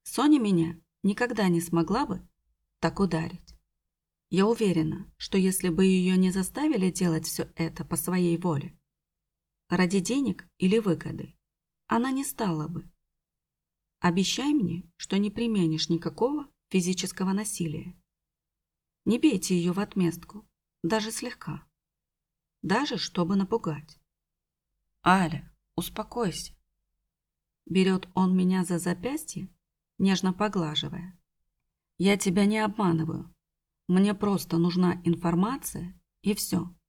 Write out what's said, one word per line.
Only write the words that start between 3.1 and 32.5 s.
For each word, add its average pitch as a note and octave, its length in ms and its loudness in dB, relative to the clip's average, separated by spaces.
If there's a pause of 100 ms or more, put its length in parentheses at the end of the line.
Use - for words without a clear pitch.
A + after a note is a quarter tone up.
Я F#3+ 140 4
уверена, F#3 720 0
что - 200 -4
если F#3 320 2
бы F3+ 160 4
ее F#3 300 4
не F#3 160 4
заставили G3 580 0
делать E3 380 0
все - 280 -6
это E3 300 -4
по E3+ 100 -6
своей F3 420 0
воле, E3+ 380 -2 (960)
ради F3+ 300 2
денег A#3 480 -2 (100)
или G3 220 4
выгоды, E3+ 560 -4 (500)
она A#3+ 240 0
не C4+ 140 -2
стала E3 440 -4
бы. E3 220 -10 (1080)
Обещай F#3+ 540 0
мне, F3+ 440 -2
что - 220 -4
не G#3 100 0
применишь G3+ 580 0
никакого A3+ 640 -2 (180)
физического F#3 640 -2
насилия. F3+ 640 -6 (1080)
Не A3+ 140 2
бейте G3 360 2
ее F3 160 2
в F3+ 80 -2
отместку, F#3 680 -4 (320)
даже A3 300 -2
слегка. - 520 -10 (1000)
Даже A#3 360 0
чтобы F3+ 380 -2
напугать". F#3+ 640 -2 (1040)
"Аля, F3 480 2 (220)
успокойся". G#3+ 800 -6 (1120)
Берет F#3 480 2
он F#3 200 4
меня F#3 300 2
за E3+ 140 -2
запястье, F3+ 680 -6 (500)
нежно F#3 340 2
поглаживая. F3+ 840 -4 (800)
"Я G3 200 4
тебя G3 280 2
не G#3+ 120 2